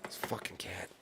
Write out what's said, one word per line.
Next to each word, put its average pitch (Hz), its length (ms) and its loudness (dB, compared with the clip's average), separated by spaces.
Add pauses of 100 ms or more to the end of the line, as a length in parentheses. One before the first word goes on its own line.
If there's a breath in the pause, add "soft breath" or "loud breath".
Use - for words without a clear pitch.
This - 140 -2
fucking - 400 2
cat. - 320 -2 (120)